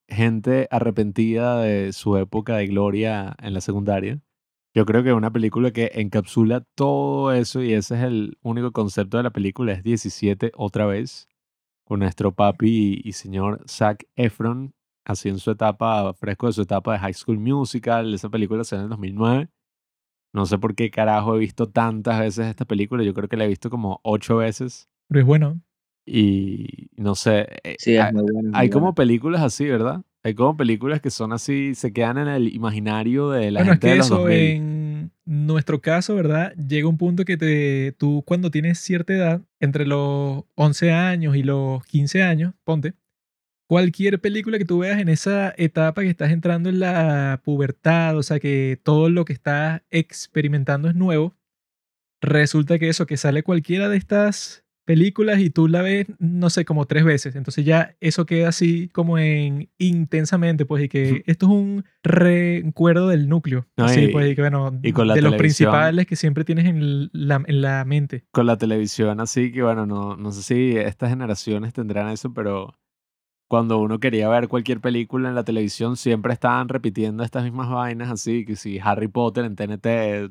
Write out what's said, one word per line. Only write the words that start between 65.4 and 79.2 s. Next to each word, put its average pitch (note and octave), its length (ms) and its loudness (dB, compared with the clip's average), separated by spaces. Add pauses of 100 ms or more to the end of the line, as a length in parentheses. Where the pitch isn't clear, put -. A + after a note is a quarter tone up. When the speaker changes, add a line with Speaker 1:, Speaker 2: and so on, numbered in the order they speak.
Speaker 2:
principales D#3+ 340 4
que E3+ 100 -4
siempre D#3 280 0
tienes E3+ 220 2
en D3 460 0
la, C#3+ 340 0
en C#3 160 2
la C3+ 220 0
mente. C#3 480 -2
Speaker 1:
Con B2 140 4
la A2+ 120 2
televisión G#2+ 640 0
así, A#2+ 320 -2
que, B2+ 100 -4
bueno, A2+ 240 0
no, G2+ 300 -6
no G#2 160 -8
sé G2 100 -12
si B2 340 0
estas G#2+ 340 -4
generaciones A2 640 -4
tendrán G#2 380 -6
eso, A#2 240 -10
pero G2+ 420 -8 (720)
cuando A2+ 300 2
uno G#2+ 220 0
quería A2 300 0
ver A#2 180 2
cualquier A#2+ 320 -4
película B2 480 -4
en B2+ 80 -4
la A#2 80 -2
televisión, A2+ 520 -2
siempre A#2 360 0
estaban B2 360 0
repitiendo A2 540 -4
estas A#2+ 220 -4
mismas A#2+ 260 -6
vainas B2 400 -4
así, A2+ 340 -4
que G#2 120 -8
si G2 260 -10
Harry G#2 260 0
Potter A#2+ 360 -2